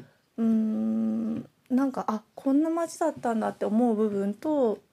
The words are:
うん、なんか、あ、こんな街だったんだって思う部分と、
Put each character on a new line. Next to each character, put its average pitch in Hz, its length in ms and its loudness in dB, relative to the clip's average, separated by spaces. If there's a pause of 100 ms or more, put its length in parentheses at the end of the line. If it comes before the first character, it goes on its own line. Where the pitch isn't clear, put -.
(380)
う 226 60 0
ん、 220 1040 0 (220)
な 262 160 2
ん 262 60 0
か、 - 160 -6
あ、 214 160 -4 (120)
こ - 160 -2
ん 285 100 4
な 320 80 0
街 330 300 -4
だ 330 100 2
っ - 40 -2
た 233 200 -4
ん 220 60 0
だ 208 100 0
っ 202 80 -6
て - 80 -4
思 226 260 2
う 214 40 0
部 214 140 2
分 202 240 -2
と、 269 460 0 (140)